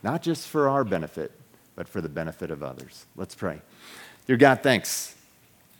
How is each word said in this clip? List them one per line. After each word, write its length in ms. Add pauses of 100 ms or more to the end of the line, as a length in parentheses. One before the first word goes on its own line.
not 180
just 260
for 200
our 160
benefit, 480 (440)
but 120
for 140
the 80
benefit 420
of 120
others. 420 (100)
Let's 200
pray. 260 (680)
Dear 80
God, 260
thanks. 540 (640)